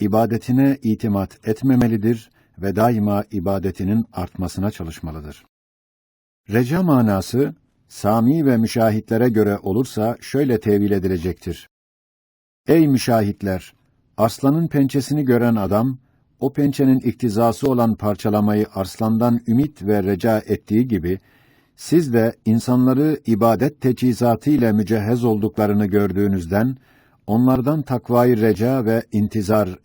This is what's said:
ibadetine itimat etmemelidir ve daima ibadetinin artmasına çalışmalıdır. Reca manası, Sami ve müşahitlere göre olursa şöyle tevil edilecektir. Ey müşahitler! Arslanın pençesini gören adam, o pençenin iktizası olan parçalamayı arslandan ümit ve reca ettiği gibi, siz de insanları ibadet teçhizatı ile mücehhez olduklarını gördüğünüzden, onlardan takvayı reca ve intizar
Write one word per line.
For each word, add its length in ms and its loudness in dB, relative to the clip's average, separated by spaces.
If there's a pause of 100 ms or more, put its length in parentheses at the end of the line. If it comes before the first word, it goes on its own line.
ibadetine 840 0
itimat 680 -4
etmemelidir 840 0 (280)
ve 180 -6
daima 540 0
ibadetinin 840 -4
artmasına 580 -6
çalışmalıdır. 760 -12 (1040)
Reca 320 0
manası, 720 0 (340)
Sami 580 0
ve 100 2
müşahitlere 720 0
göre 300 2
olursa 600 -4
şöyle 400 -2
tevil 300 0
edilecektir. 760 -4 (1000)
Ey 200 4
müşahitler! 880 -2 (420)
Arslanın 520 0
pençesini 560 -2
gören 320 2
adam, 420 -2 (420)
o 120 -2
pençenin 480 2
iktizası 720 0
olan 240 2
parçalamayı 800 0
arslandan 720 -2
ümit 360 -2
ve 200 0
reca 360 0
ettiği 500 -2
gibi, 300 -2 (580)
siz 360 0
de 320 2
insanları 840 0
ibadet 540 0
teçhizatı 720 0
ile 220 2
mücehhez 520 0
olduklarını 600 0
gördüğünüzden, 880 0 (500)
onlardan 560 0
takvayı 580 2
reca 440 0
ve 180 0 (100)
intizar 720 -2